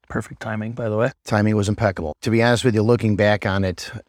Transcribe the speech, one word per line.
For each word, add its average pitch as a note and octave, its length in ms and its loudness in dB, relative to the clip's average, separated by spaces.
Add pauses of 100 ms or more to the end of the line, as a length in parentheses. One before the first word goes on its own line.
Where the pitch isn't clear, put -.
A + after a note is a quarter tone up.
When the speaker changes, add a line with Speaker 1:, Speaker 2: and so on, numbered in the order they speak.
Speaker 1:
Perfect - 320 -8
timing, A2 340 -8
by A#2+ 140 -6
the G#2+ 80 -2
way. A#2+ 140 0 (140)
Speaker 2:
Timing G#2+ 320 2
was G2+ 120 0
impeccable. F#2 540 -2
To A#2 80 -2
be A2+ 100 4
honest A#2+ 240 4
with A#2 120 2
you, G#2+ 80 2
looking A2 320 2
back G#2 280 2
on G2 200 0
it, - 260 -6 (180)